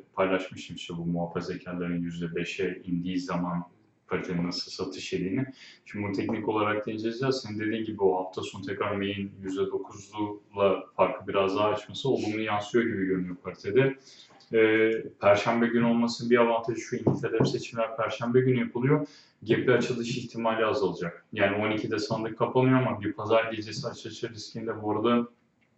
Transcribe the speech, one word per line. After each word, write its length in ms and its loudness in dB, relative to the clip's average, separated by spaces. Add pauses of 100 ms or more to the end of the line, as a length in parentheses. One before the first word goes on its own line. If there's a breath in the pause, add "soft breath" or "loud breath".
(140)
paylaşmıştım 600 -2
işte 220 -10
bu 80 -6
muhafazakarların 960 -4
yüzde 340 -6
beşe 500 -4
indiği 340 -2
zaman 440 -2 (440)
paritenin 400 -2
nasıl 240 -6
satış 420 -6
yediğini. 320 -2 (400 loud breath)
Şimdi 200 -6
bunu 80 -4
teknik 360 -2
olarak 380 0
da 40 -2
inceleyeceğiz. 440 -2
Senin 240 -8
dediğin 260 -2
gibi 180 -2
o 120 6
hafta 260 -4
sonu 200 -10
tekrar 340 -4
May'in 360 -4 (120)
yüzde 240 -2
dokuzla 1160 -2 (120)
farkı 320 0
biraz 280 2
daha 120 4
açması 420 -2
olumlu 320 0
yansıyor 420 0
gibi 220 -2
görünüyor 300 -2
paritede. 600 0 (580 soft breath)
Ee, 380 6 (300)
Perşembe 460 6
günü 180 4
olmasının 460 2
bir 60 10
avantajı 440 2
şu, 140 -6
İngiltere'de 500 2
seçimler 520 -2
Perşembe 440 2
günü 180 4
yapılıyor. 480 2 (420 loud breath)
Gap'li 220 4
açılış 460 0
ihtimali 480 -2
azalacak. 680 -2
Yani 320 2
on 60 2
ikide 280 -2
sandık 380 -4
kapanıyor 440 4
ama 200 0
bir 120 -2
pazar 380 2
gecesi 360 -6
açılış 360 -10
riskini 440 -10
de 140 -6
bu 100 -2
arada 360 2 (500)